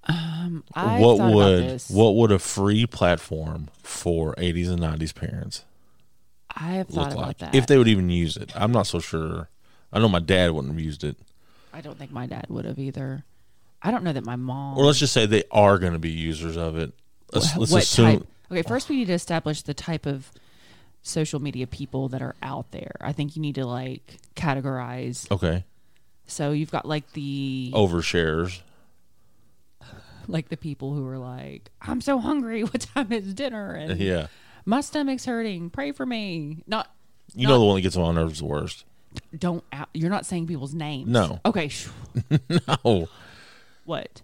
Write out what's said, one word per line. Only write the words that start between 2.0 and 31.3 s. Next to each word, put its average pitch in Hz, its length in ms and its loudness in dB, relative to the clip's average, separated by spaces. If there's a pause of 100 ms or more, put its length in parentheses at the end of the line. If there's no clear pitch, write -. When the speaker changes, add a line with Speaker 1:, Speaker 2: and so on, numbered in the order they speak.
Speaker 2:
would 113 160 6
a 95 80 4
free 104 460 2
platform 80 840 -2 (120)
for 82 560 -2
eighties 87 320 0
and 85 120 0
nineties 80 320 -2
parents - 500 -10 (920)
Speaker 1:
I 165 200 -8
have 190 160 -4
Speaker 2:
look 165 160 0
Speaker 1:
thought 143 80 -6
about 127 140 -4
Speaker 2:
like? - 100 -8
Speaker 1:
that. 85 180 -4
Speaker 2:
If 127 120 6
they 143 100 8
would 120 100 8
even 95 220 4
use 85 260 0
it. - 200 -12
I'm 107 160 0
not 107 160 2
so 87 120 -2
sure. 82 500 -6 (440)
I 101 60 2
know 113 100 6
my 87 100 4
dad 87 320 4
wouldn't 73 220 -4
have 80 80 -4
used 76 220 -6
it. 73 140 -4 (540)
Speaker 1:
I 156 100 -16
don't 143 160 -16
think 139 140 -16
my 127 160 -10
dad 113 220 -10
would 113 160 -8
have 143 120 -8
either. 135 460 -8 (580)
I 202 100 -2
don't 226 120 -4
know 170 100 -2
that 135 120 -6
my 120 100 -8
mom 135 420 -8
Speaker 2:
Or 135 80 6
let's 143 140 6
just 143 140 2
say 113 120 4
they 104 260 4
are 101 280 8
gonna 85 200 0
be 82 120 -2
users 80 460 -4
of 82 180 -4
it. 80 180 -4 (380)
Let's, - 220 0
Speaker 1:
Wh-, 165 60 -2
Speaker 2:
let's 113 120 2
Speaker 1:
what - 120 6
Speaker 2:
assume 113 360 6
Speaker 1:
type? - 80 -10 (240)
Okay, 180 100 -2
first 226 280 -4
we 294 80 0
need 233 100 0
to 180 60 0
establish 165 500 -2
the 147 100 -8
type - 320 -6
of 139 240 -6 (720)
social 156 400 -4
media 127 240 -4
people 135 440 -6
that 131 120 -6
are 127 220 -8
out 131 280 -10
there. - 300 -14
I 135 100 -6
think 147 240 -4
you 156 60 -6
need 143 140 -4
to, 135 100 -4
like, 127 540 -10 (160)
categorize. 127 960 -6
Speaker 2:
Okay. 90 320 0 (640)
Speaker 1:
So 147 240 -4
you've 151 180 -2
got, - 180 -6
like, 151 260 -6
the 135 600 -6
Speaker 2:
Overshares. 85 880 2 (1700)
Speaker 1:
like, 160 220 -6
the 165 80 -8
people 139 360 -8
who 143 140 -4
are 131 100 -10
like, 131 540 -14 (100)